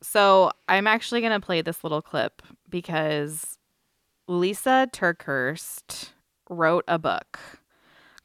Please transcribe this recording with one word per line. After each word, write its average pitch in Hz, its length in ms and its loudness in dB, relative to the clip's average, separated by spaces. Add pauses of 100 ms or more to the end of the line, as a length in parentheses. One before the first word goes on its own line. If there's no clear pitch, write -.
So 196 500 6 (160)
I'm 196 200 2
actually 233 340 0
gonna 220 180 0
play 175 220 -2
this 165 200 -8
little 156 200 -4
clip - 400 -6 (280)
because 156 880 -4 (680)
Lisa 202 640 0
TerKeurst - 1160 -4 (400)
wrote 170 380 2
a 170 100 0
book 151 420 -4 (840)